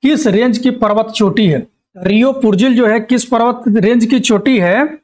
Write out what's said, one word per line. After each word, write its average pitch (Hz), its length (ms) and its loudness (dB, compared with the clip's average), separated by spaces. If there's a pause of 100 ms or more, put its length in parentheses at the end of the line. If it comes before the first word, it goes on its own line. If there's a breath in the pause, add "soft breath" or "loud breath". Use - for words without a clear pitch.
किस 294 240 0
रेंज 226 320 0
की 254 120 0
पर्वत 220 460 -2
चोटी 208 300 0
है? 143 200 0 (300)
रियो 214 360 0
पुर्जिल 240 440 0
जो 240 100 2
है 214 140 0
किस 226 240 -2
पर्वत 240 380 -2 (140)
रेंज 226 300 2
की 247 140 0
चोटी 233 380 0
है? 226 460 -2